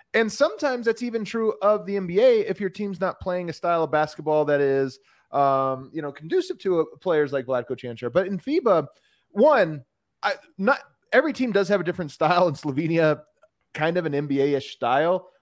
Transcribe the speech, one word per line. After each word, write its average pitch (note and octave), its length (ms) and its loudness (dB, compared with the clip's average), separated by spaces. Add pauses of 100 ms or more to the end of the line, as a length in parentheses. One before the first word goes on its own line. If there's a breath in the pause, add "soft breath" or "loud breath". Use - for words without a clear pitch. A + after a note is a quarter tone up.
(140 soft breath)
And A3+ 180 0
sometimes C#4+ 540 -2
that's A3+ 180 -2
even A3+ 220 -4
true A3+ 360 -2
of G#3 240 2
the G3+ 120 -4
N F#3+ 100 -4
B F3 120 0
A A#3+ 220 6
if F3+ 200 -4
your G3 80 -4
team's G3 320 -6
not F#3 180 -4
playing F3+ 300 -4
a D#3 40 -8
style E3+ 300 0
of C#3+ 80 -2
basketball D3+ 540 0
that C#3+ 160 2
is, C3+ 380 0 (320 soft breath)
um, C3+ 640 0
you D#3 80 -8
know, D3 100 -8
conducive E4+ 480 -4
to, F3 220 0
uh, D3+ 40 0 (160)
players D3+ 320 0
like C3 140 -2
Vlatko B2+ 240 -4
Čančar. A#2+ 420 -8
But F3+ 140 2
in G3 120 -6
fiba, A3+ 480 2 (440 soft breath)
one, G3+ 520 4 (400)
I, G3+ 120 -2 (220)
not F#3+ 220 2 (320)
every C4+ 220 2
team B3 180 -2
does F#3+ 160 2
have G3 140 2
a - 20 -4
different E3+ 280 -6
style, F3 360 2
and D3 80 -2
Slovenia D#3 640 0 (520)
kind E3 240 0
of F3 80 -2
an C#3+ 100 -2
N C#3+ 120 -2
B C#3 140 0
A-ish C#3 320 0
style. D#3 560 0 (120)